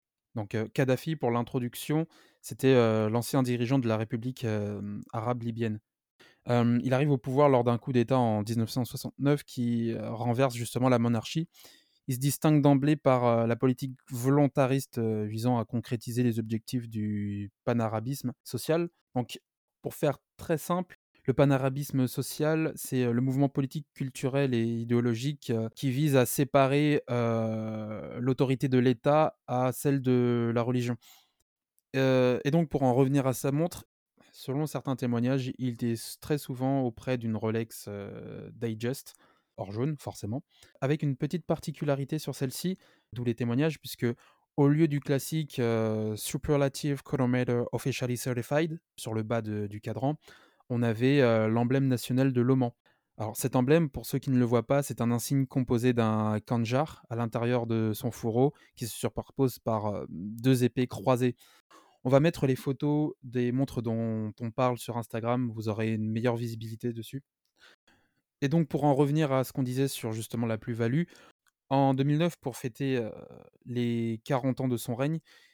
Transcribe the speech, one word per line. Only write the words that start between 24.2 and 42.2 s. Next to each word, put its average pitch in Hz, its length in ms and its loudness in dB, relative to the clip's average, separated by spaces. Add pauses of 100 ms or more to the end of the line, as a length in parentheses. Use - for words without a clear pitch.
et 113 120 2
idéologique, 120 840 -2
euh, 113 260 0
qui 139 140 -2
vise 139 260 2
à 123 100 6
séparer, 143 840 4
euh, 110 1080 -2
l'autorité 127 500 0
de 127 100 4
l'État 143 680 4
à 127 240 0
celle 139 320 0
de 120 500 4
la 120 100 2
religion. 120 340 0 (1000)
Euh, 127 500 4
et 139 60 0
donc, 165 180 2
pour 139 140 0
en 127 120 4
revenir 135 340 4
à 127 60 0
sa 139 180 -2
montre, 160 320 -2 (480)
selon 143 340 -4
certains 135 300 -4
témoignages, 123 640 0
il 127 100 -2
était 117 240 -2
s-, - 280 -8
très 151 180 -2
souvent 135 420 -2
auprès 127 380 -4
d'une 113 180 -4
Rolex, 110 500 -4
euh, 104 680 -12
Datejust, 117 600 -6 (440)
or 98 120 -8
jaune, 135 280 -4
forcément, 120 440 -10 (380)
avec 147 220 -2
une 143 120 0
petite 156 320 -6
particularité 143 720 -4
sur 147 160 -8